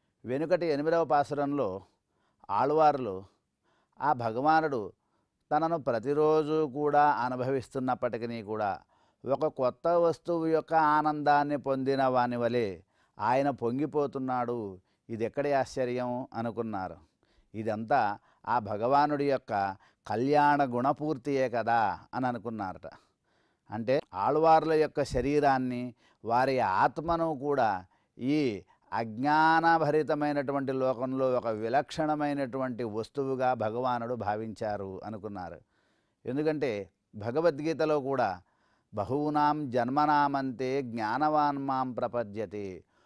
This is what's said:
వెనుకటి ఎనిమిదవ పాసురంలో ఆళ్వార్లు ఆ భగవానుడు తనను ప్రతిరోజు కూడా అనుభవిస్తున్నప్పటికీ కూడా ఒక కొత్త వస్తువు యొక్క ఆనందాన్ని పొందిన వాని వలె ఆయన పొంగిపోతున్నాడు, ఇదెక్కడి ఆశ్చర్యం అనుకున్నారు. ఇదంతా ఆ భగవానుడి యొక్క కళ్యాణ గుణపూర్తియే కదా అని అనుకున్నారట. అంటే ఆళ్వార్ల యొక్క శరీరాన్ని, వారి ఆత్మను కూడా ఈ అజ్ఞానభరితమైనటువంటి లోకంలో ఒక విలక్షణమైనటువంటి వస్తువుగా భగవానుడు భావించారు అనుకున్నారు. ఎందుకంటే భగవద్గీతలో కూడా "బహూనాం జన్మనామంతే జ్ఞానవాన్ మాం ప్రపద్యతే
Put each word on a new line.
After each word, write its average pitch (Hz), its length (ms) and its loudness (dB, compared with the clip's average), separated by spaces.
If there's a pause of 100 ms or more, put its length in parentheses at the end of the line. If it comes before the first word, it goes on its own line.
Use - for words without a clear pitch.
(240)
వెనుకటి 156 420 0
ఎనిమిదవ 160 380 2
పాసురంలో 143 800 0 (680)
ఆళ్వార్లు 127 760 2 (760)
ఆ 143 120 2
భగవానుడు 131 800 0 (600)
తనను 160 260 0
ప్రతిరోజు 151 880 2
కూడా 147 380 2
అనుభవిస్తున్నప్పటికీ 123 1400 -2
కూడా 104 380 -4 (460)
ఒక 135 200 0
కొత్త 131 420 -2
వస్తువు 170 580 2
యొక్క 160 280 0
ఆనందాన్ని 147 840 4
పొందిన 135 500 0
వాని 123 300 2
వలె 117 420 0 (400)
ఆయన 131 320 2
పొంగిపోతున్నాడు, 123 1300 -2 (300)
ఇదెక్కడి 117 420 -2
ఆశ్చర్యం 123 800 -2
అనుకున్నారు. 110 640 -6 (580)
ఇదంతా 110 640 0 (300)
ఆ 120 100 2
భగవానుడి 139 720 0
యొక్క 98 460 -2 (300)
కళ్యాణ 143 580 4
గుణపూర్తియే 135 840 0
కదా 110 500 0 (160)
అని 127 120 -2
అనుకున్నారట. 101 640 -8 (800)
అంటే 117 300 0 (140)
ఆళ్వార్ల 156 580 4
యొక్క 151 320 2
శరీరాన్ని, 127 920 0 (300)
వారి 127 360 2
ఆత్మను 147 800 0
కూడా 120 460 0 (340)
ఈ 127 440 -2 (300)
అజ్ఞానభరితమైనటువంటి 147 1800 2
లోకంలో 131 600 0
ఒక 117 140 0
విలక్షణమైనటువంటి 131 1400 -2
వస్తువుగా 127 680 -2
భగవానుడు 117 600 -2
భావించారు 104 880 -6
అనుకున్నారు. 98 560 -10 (640)
ఎందుకంటే 135 640 -2 (240)
భగవద్గీతలో 151 840 0
కూడా 123 400 -2 (540)
"బహూనాం 147 760 0
జన్మనామంతే 135 1120 0
జ్ఞానవాన్ 139 760 0
మాం 131 340 -4
ప్రపద్యతే 104 920 -6 (220)